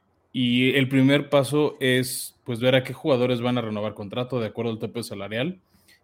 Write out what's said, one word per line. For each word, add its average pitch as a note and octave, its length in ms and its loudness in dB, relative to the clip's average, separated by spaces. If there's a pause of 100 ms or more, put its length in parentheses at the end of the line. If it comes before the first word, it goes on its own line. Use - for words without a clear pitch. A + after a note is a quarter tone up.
(340)
y B2+ 420 2
el C3+ 140 2
primer C3+ 400 4
paso C#3+ 500 2
es, B2+ 640 -2
pues, A#2+ 160 -6
ver B2+ 160 4
a C3 80 4
qué C3 80 -10
jugadores B2+ 480 0
van B2 180 0
a B2 40 -2
renovar G#2+ 320 -4
contrato A#2 480 -6
de A2 60 -4
acuerdo A#2 240 -4
al A2 80 -8
tope A#2 220 -8
salarial, A2 600 -6 (420)